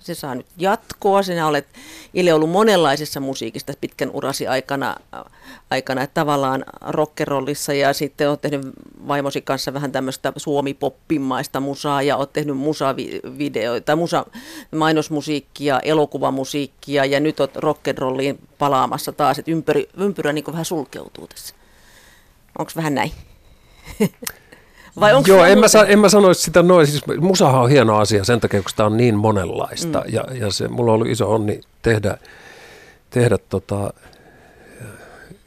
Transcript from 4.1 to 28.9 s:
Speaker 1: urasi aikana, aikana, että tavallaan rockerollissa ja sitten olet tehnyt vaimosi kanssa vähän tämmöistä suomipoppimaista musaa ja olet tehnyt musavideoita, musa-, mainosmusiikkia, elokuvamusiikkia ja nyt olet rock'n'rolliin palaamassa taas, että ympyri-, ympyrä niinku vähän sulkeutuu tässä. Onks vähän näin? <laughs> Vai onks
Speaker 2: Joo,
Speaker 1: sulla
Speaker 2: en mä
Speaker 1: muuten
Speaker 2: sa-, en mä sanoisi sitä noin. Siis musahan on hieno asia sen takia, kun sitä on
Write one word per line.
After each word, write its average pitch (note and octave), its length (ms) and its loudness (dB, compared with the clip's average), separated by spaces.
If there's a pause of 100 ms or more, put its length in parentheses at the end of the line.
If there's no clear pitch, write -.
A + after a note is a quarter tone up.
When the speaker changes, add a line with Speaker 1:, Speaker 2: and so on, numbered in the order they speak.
Speaker 1:
urasi C3 340 -6
aikana, C3 500 -4 (760)
aikana, C3 320 -4
että C#3 120 -8
tavallaan C#3 500 0 (160)
rockerollissa D3 920 -4
ja C#3 200 0
sitten C#3+ 380 -4
olet D3 100 -4
tehnyt C#3 260 -6 (420)
vaimosi C#3 340 -4
kanssa C3 320 -6
vähän C#3 180 -6
tämmöistä C3 440 -6
suomipoppimaista C#3 1200 -4
musaa C#3 420 -4
ja C#3 140 0
olet C#3 160 -4
tehnyt D3 240 -4
musavideoita, C3+ 1400 -4
musa-, E3 340 -2 (460)
mainosmusiikkia, D3+ 1040 -2
elokuvamusiikkia C#3 1200 -2
ja C#3 160 0
nyt D3+ 200 -2
olet C#3 160 -2
rock'n'rolliin C3+ 840 -4 (200)
palaamassa C3+ 540 0
taas, C#3 260 0
että C#3+ 120 -8
ympyri-, D3+ 460 0
ympyrä E3 360 -2
niinku D3+ 200 -6
vähän D#3+ 120 -6
sulkeutuu - 640 -10
tässä. - 280 -20 (1040)
Onks - 180 -10
vähän D#3 180 -4
näin? B2 180 -4 (840)
<laughs> G#3+ 100 0 (920)
Vai D#3+ 140 6
onks F3 140 4
Speaker 2:
Joo, F#3+ 100 10
Speaker 1:
sulla F3 100 8
Speaker 2:
en F#3+ 100 10
mä - 20 6
Speaker 1:
muuten G#3+ 100 6
Speaker 2:
sa-, G#3+ 160 8
en G3+ 120 6
mä G#3 100 6
sanoisi F#3 340 6
sitä E3+ 200 4
noin. F3 240 6
Siis D3 160 -2 (180)
musahan E3 420 4
on A#2+ 80 4
hieno A2+ 260 6
asia G#2 280 2
sen A#2+ 160 2
takia, G#2 220 0
kun - 80 -8
sitä G#2+ 160 0
on G#2+ 100 2